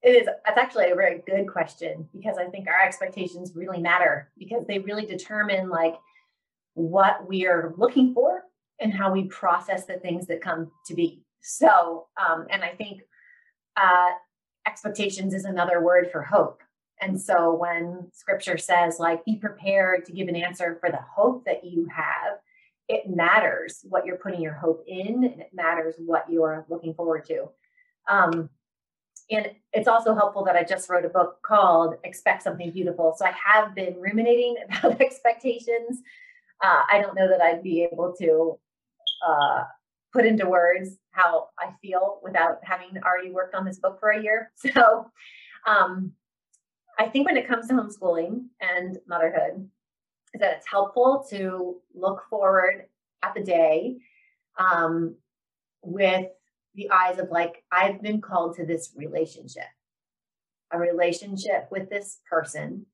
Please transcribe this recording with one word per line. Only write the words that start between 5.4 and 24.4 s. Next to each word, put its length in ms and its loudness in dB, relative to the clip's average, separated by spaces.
like, 260 0
what 540 2
we 180 -2
are 300 0
looking 380 4
for 280 2
and 120 -2
how 200 0
we 120 0
process 640 -2
the 120 -12
things 280 -6
that 140 -6
come 320 -8
to 80 -12
be. 280 -2
So, 640 2
um, 300 -2
and 140 -4
I 100 -6
think, 280 -14
uh, 340 6
expectations 680 -6
is 100 -6
another 380 0
word 280 4
for 120 -8
hope. 400 0
And 200 -6
so 340 2
when 580 -6
scripture 460 -6
says, 420 2
like, 240 -2
"Be 120 -2
prepared 680 0
to 60 -18
give 160 -6
an 80 -2
answer 440 -6
for 100 0
the 100 -6
hope 320 0
that 180 -4
you 300 -4
have," 440 -6
it 200 -4
matters 800 0
what 180 -2
you're 120 -8
putting 220 -8